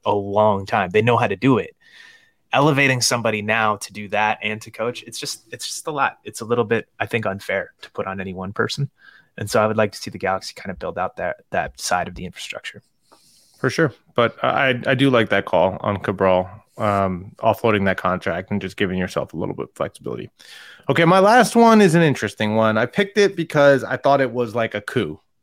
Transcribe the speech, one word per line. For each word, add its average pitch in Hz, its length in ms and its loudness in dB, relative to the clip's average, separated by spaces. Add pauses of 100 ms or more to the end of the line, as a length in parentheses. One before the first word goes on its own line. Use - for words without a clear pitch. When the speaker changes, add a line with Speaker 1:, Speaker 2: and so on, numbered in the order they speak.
Speaker 1:
a 104 80 0
long 101 540 2
time. 98 240 -2
They 107 100 2
know 117 160 2
how 117 80 0
to 101 100 -2
do 123 220 2
it. - 180 -6 (800)
Elevating 135 480 2
somebody 113 400 0
now 110 360 0
to - 140 -14
do 104 180 -14
that 107 340 0
and 107 180 -6
to - 80 -18
coach, 117 320 -8
it's - 180 -16
just, - 320 -12
it's - 140 -12
just - 220 -12
a 160 40 -6
lot. 139 320 -2
It's - 180 -14
a 113 40 -10
little 120 180 0
bit, 110 260 -2 (100)
I 110 80 -4
think, 113 180 -4
unfair 98 560 -6
to - 80 -20
put - 160 -10
on 95 160 -8
any 92 140 -10
one 95 180 -10
person. 135 380 -4 (440)
And 101 140 -10
so 110 140 2
I - 20 4
would 110 120 -2
like 107 160 0
to - 40 -18
see - 140 -14
the 92 80 -12
Galaxy 95 340 -4
kind - 160 -14
of 90 80 -12
build 90 220 -8
out 90 160 -6
that, 87 220 -6 (120)
that 82 320 -6
side 87 260 -2
of 90 60 -12
the 90 120 -12
infrastructure. - 580 -14 (760)
Speaker 2:
For 131 120 -2
sure. 160 200 0 (220)
But 117 300 2
I, 131 420 0
I 135 80 0
do 135 160 2
like 117 200 4
that 98 160 0
call 90 340 2
on 104 180 -2
Cabral, 92 500 2 (300)
um, 98 640 -2
offloading 107 460 2
that 92 120 0
contract 92 540 -4
and 101 100 -2
just 95 160 -10
giving 92 220 -2
yourself 82 340 -6
a - 20 -14
little - 200 -6
bit - 140 -10
of - 40 -20
flexibility. - 560 -10 (600)
Okay, 151 160 2
my 180 120 6
last 208 380 6
one 226 260 8
is 170 140 6
an 170 80 6
interesting 110 500 0
one. 110 240 4
I 117 80 2
picked 202 320 -4
it 202 180 2
because 143 480 4
I 120 140 -4
thought 139 240 2
it 127 100 0
was 117 220 -4
like 113 220 -2
a 104 60 -6
coup. 87 380 -4 (240)